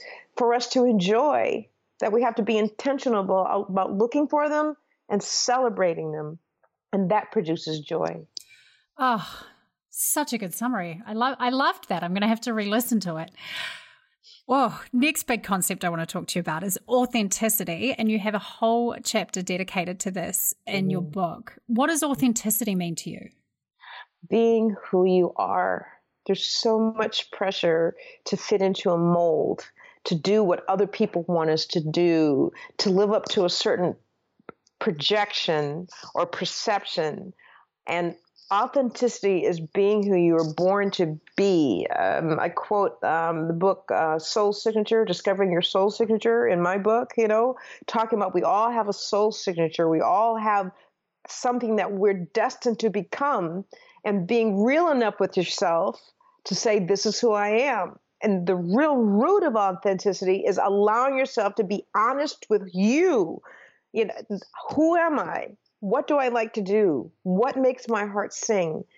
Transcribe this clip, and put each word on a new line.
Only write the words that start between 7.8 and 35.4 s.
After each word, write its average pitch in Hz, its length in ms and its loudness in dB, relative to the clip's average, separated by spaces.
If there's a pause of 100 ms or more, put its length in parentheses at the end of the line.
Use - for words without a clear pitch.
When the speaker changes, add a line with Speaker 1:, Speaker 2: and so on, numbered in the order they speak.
Speaker 2:
Oh, 240 480 -4 (440)
such - 420 -4
a 240 60 -2
good 190 160 -8
summary. 190 540 -6
I 214 60 -10
love, 240 260 -2
I 247 100 -2
loved 269 400 -2
that. 170 140 -4
I'm 175 100 -4
gonna 208 140 0
have 226 140 0
to 240 120 -4
re-listen 214 480 0
to 165 160 -6
it. 160 140 -10 (1160)
Whoa. 247 280 2 (180)
Next 294 300 2
big 233 200 -4
concept 185 420 -2
I 180 40 0
wanna 165 160 -4
talk 165 220 -8
to - 120 -4
you - 20 0
about 165 220 -4
is 196 140 -4 (120)
authenticity. 220 1080 0
And 220 140 0
you 214 80 0
have 208 160 -2
a 202 40 -4
whole 233 640 0
chapter 190 400 -4
dedicated 185 600 -4
to 190 100 -6
this 175 420 -4 (140)
in 190 220 -2
your 151 120 -2
Speaker 1:
Mm. 151 100 -8
Speaker 2:
book. - 460 -6 (100)
What 240 200 2
does 320 160 0
authenticity 226 720 0
mean 170 200 -2
to - 140 -10
you? - 200 -14 (1000)
Speaker 1:
Being 226 460 4 (140)
who 185 160 4
you 185 300 4
are. 185 520 -2 (380)
There's 196 200 -2
so 220 340 0
much 220 520 -2
pressure 170 640 0 (300)
to 196 120 -4
fit 202 240 0
into 190 300 0
a 170 60 2
mold, 170 680 2 (400)
to 180 100 0
do 202 280 2
what 180 240 2
other 190 200 2
people 196 400 -2
want 165 220 2
us 156 180 0
to - 120 -2
do, 156 720 2 (280)
to 208 100 0
live 196 220 4
up 214 180 0
to 190 160 2
a 180 40 2
certain 180 460 0 (840)
projection 170 1080 -2 (280)